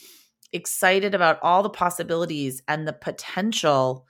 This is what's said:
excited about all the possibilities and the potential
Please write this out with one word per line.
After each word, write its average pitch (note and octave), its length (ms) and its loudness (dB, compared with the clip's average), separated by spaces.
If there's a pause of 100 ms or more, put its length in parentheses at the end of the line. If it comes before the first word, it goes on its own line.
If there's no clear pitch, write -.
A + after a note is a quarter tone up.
(520)
excited F#3+ 640 0
about E3+ 280 4
all F3+ 200 4
the G#3 60 -2
possibilities E3 960 -4
and D#3 180 -4
the D#3 60 -6
potential D3 1200 -2